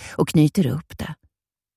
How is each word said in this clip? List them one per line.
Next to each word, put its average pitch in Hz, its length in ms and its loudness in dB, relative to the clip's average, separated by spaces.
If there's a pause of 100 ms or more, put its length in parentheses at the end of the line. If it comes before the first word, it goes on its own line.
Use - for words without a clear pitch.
(180)
och - 120 0
knyter 151 380 2
upp 139 300 -8
det. - 180 -10 (600)